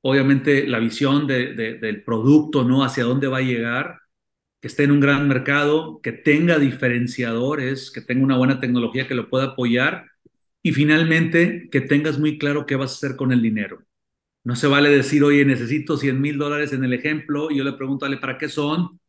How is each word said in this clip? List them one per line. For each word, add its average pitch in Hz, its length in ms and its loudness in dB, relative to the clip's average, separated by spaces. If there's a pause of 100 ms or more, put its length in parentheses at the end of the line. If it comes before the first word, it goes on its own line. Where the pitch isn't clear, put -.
obviamente 139 640 2
la 117 120 -2
visión 139 480 0
de, 123 260 -2
de, 113 260 -8
del 107 240 -6
producto, 135 600 2
¿no? 131 200 2
Hacia 127 200 -2
dónde 135 240 0
va 131 100 -2
a 131 40 -2
llegar, 123 580 -4 (640)
que - 60 -12
esté - 160 0
en 143 80 4
un 143 80 4
gran 143 280 2
mercado, 147 720 0
que 117 100 -8
tenga 156 480 2
diferenciadores, 127 1300 -2
que 117 100 -14
tenga 127 220 0
una 135 140 2
buena 131 220 2
tecnología 123 480 -2
que 131 80 -6
lo 117 140 -4
pueda 131 160 0
apoyar 127 600 -2 (580)
y 151 100 0
finalmente 160 1000 2
que 131 100 0
tengas 143 380 0
muy 151 180 0
claro 143 280 -4
qué 139 100 -4
vas 131 160 -4
a - 40 -10
hacer 135 200 -8
con 135 160 -2
el 123 100 4
dinero. 107 420 -4 (600)
No 120 120 -2
se 147 120 0
vale 143 220 4
decir, 143 340 4
"Oye, 143 220 6
necesito 135 520 -2
cien 131 240 -2
mil 147 160 -4
dólares", 147 360 -4
en 131 100 -4
el 127 100 0
ejemplo, 151 580 -4
y 143 60 -2
yo 135 60 -2
le 139 100 -4
pregunto, 135 320 -6
"Ale, 135 120 -4
¿para 131 200 -8
qué 151 120 -8
son?". 156 600 -4